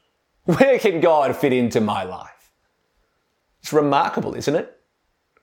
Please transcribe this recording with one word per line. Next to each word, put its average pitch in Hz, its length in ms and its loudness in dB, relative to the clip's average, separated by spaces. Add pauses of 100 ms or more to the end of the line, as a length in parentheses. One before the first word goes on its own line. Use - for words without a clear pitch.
(460)
Where 247 340 4
can 180 200 0
God 151 360 2
fit 139 180 0
into 120 260 0
my 104 240 -2
life?" - 480 -18 (1080)
It's - 100 -16
remarkable, 151 600 0
isn't 131 220 -4
it? - 200 -6 (680)